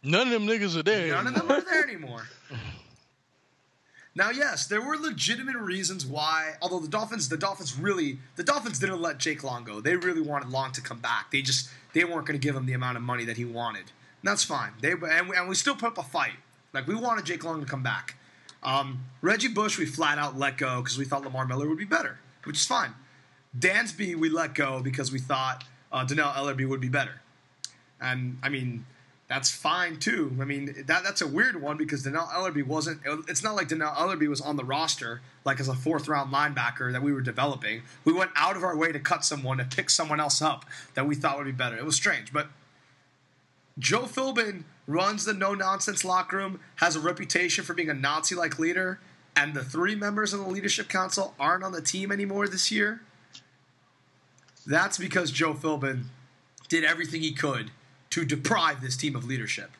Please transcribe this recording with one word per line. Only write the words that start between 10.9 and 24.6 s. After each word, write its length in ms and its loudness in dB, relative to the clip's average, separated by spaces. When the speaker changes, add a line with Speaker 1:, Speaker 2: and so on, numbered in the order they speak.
Speaker 2:
back. 320 -2
They 120 2
just, 280 0
they 120 6
weren't 220 -2
gonna 140 0
give 160 2
him 100 -2
the 60 2
amount 240 -2
of 80 -6
money 200 -2
that 120 -4
he 80 -4
wanted. 380 -4
And 420 -20
that's 180 2
fine. 380 -2
They, 120 2
and, 100 -2
and 160 2
we 60 -2
still 220 2
put 160 -2
up 60 -8
a 40 -4
fight. 300 0
Like, 160 -2
we 80 0
wanted 280 0
Jake 200 -4
Long 160 -4
to 60 -6
come 180 -4
back. 320 -4
Um, 400 -2
Reggie 260 4
Bush, 300 0
we 80 0
flat 320 0
out 180 -2
let 220 0
go 240 0
'cause 160 -2
we 60 0
thought 200 -2
Lamar 220 -4
Miller 220 0
would 100 0
be 60 -4
better, 340 0
which 120 -4
is 100 2
fine. 280 0
Dansby, 600 2
we 120 4
let 260 0
go 280 0